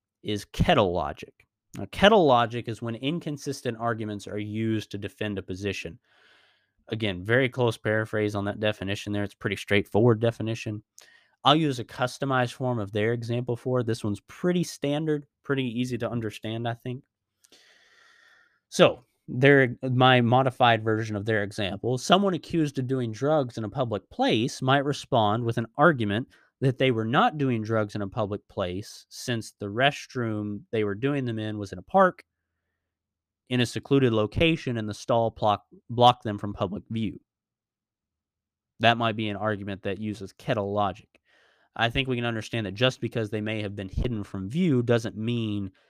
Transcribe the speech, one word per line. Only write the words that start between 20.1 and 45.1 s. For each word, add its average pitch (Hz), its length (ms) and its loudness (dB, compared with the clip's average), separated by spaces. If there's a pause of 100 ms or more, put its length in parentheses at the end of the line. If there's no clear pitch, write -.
modified 120 640 4
version 110 340 0
of 101 100 -4
their 110 180 0
example, 101 520 -4
someone 190 380 2
accused 151 440 -2
of 131 100 -2
doing 127 240 -2
drugs 135 440 0
in 113 80 -4
a 107 40 -6
public 113 420 -4
place 139 500 0
might 135 240 2
respond 120 600 0
with 113 140 -2
an 117 80 -4 (100)
argument 123 520 2 (320)
that 131 180 2
they 131 120 4
were 110 140 0
not 156 340 2
doing 127 240 0
drugs 107 320 -2
in 104 80 -4
a 101 60 -6
public 101 400 -4
place 92 600 -6
since - 440 -6
the - 140 -8
restroom 110 1040 -4
they 110 140 0
were 101 100 -2
doing 135 300 -2
them 117 140 -4
in 107 200 -6
was 101 140 -8
in 92 60 -12
a - 40 -16
park, 185 420 2 (1200)
in 123 120 0
a 120 60 2
secluded 131 460 2
location, 127 640 2
and 107 120 -6
the 104 60 -8
stall 117 360 0
block, 104 340 0 (240)
blocked 120 360 6
them 104 140 -4
from 104 140 -8
public 101 360 -4
view. 113 320 -6 (1600)
That 117 180 4
might 117 180 0
be 110 140 -4
an 101 60 -6
argument 101 480 -4
that 98 140 -4
uses 104 360 -8
kettle 104 400 -4
logic. 101 460 -4 (540)
I 117 140 0
think 131 200 -2
we 127 80 0
can 120 100 -2
understand 113 400 -4
that 92 80 -8
just 123 260 0
because 113 300 -4
they 110 100 -4
may 107 220 -4
have 101 120 -8
been 101 140 -8
hidden 110 360 -2
from 98 260 -8
view 147 320 2
doesn't 113 340 0